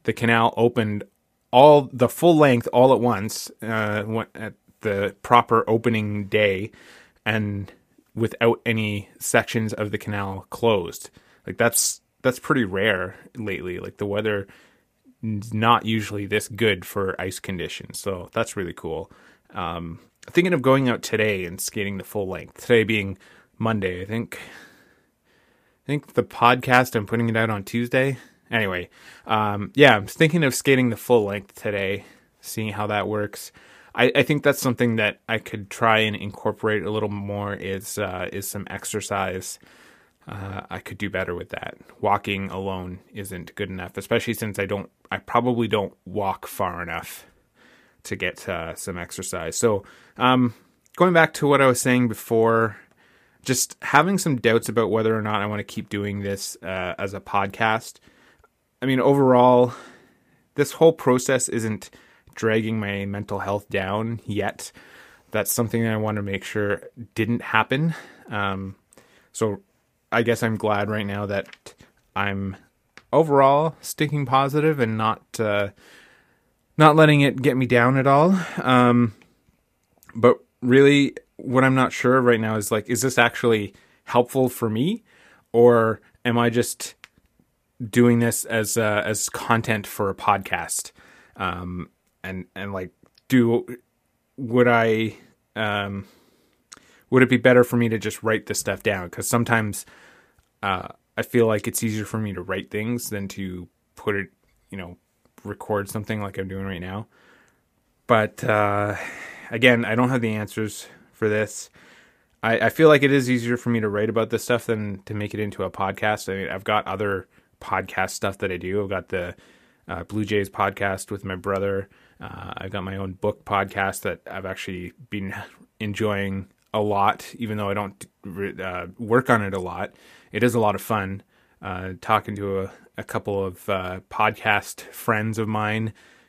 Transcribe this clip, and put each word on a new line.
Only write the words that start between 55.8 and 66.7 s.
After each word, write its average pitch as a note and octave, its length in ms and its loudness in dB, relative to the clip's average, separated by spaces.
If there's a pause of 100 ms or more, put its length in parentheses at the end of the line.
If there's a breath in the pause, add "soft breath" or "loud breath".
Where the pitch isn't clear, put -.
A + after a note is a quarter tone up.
doing G2+ 320 -4
this, G2 420 -6
uh, F#2 340 -4
as G2 160 -6
a G2 60 -10
podcast. G#2+ 800 -2 (800 soft breath)
I B2+ 40 -4
mean, C3 140 2
overall, B2+ 720 6 (840 loud breath)
this C#3+ 180 -2
whole D#3+ 200 6
process B2+ 560 0
isn't A2 400 -4 (460 soft breath)
dragging A2 440 0
my G2+ 260 -4
mental G2+ 340 -6
health G2+ 300 -4
down G#2+ 560 -2
yet. G2+ 460 -6 (600 loud breath)
That's G#2+ 200 -2
something A2+ 320 -2
that A2+ 100 0
I G#2+ 40 -2
wanna G#2+ 240 -4
make G2 220 -6
sure G#2 400 -4 (320)